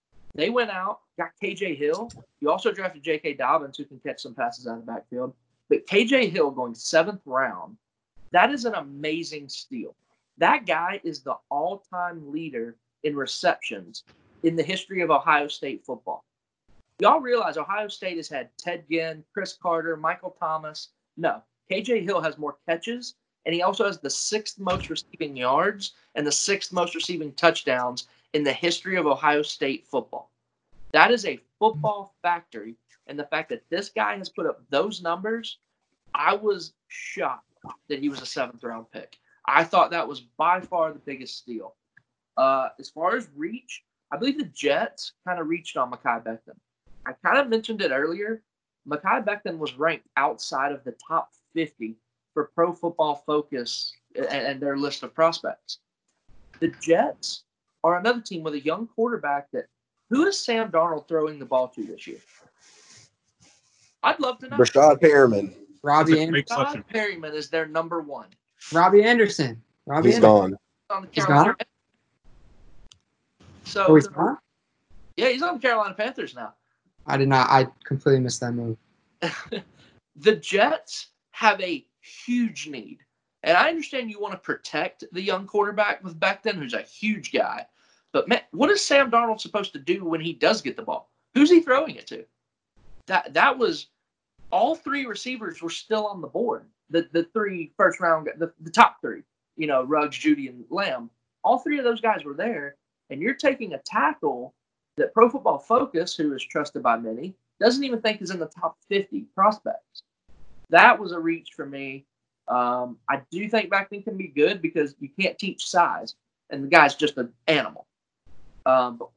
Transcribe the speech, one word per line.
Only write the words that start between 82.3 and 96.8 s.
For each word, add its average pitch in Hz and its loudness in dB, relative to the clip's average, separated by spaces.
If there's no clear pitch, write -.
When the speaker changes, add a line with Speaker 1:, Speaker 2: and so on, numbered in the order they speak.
Speaker 1:
need. 127 -12
And 170 4
I 254 6
understand 285 -6
you 208 -10
wanna 196 -6
protect - -6
the 175 -8
young 196 -4
quarterback 202 0
with 165 -10
Becton, 196 -2
who's 139 -8
a - -4
huge 208 -6
guy. - -2
But, - 0
man, 233 2
what 254 2
is 403 2
Sam 277 4
Darnold 233 0
supposed 196 -6
to 147 -12
do 180 -2
when 160 -2
he 160 -6
does 190 2
get - -8
the - -12
ball? - -8
Who's 294 8
he 339 10
throwing 269 2
it - -18
to? - -12
That, 180 -2
that 254 4
was, 180 -2
all 254 2
three 277 -6
receivers 208 -10
were 165 -8
still 214 -4
on 196 -8
the 156 -10
board. - -4